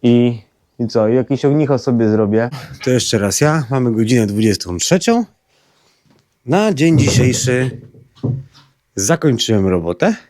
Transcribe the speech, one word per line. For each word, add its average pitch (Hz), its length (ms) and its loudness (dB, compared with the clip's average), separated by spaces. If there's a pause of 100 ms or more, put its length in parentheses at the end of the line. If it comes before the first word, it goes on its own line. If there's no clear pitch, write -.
I, 120 380 2 (380)
i 120 80 -4
co? 110 220 0
I 113 60 2
jakieś 131 300 -2
ognicho 143 340 2
sobie 117 300 0
zrobię. 110 420 0 (340)
To 127 60 0
jeszcze 120 280 0
raz 101 220 -2
ja. 151 300 0
Mamy 123 220 -2
godzinę 113 340 2
dwudziestą 101 520 -2
trzecią. 226 460 0 (1200)
Na 190 280 0
dzień 156 240 2
dzisiejszy 127 800 0 (1160)
zakończyłem 113 680 0
robotę. 92 500 -2 (140)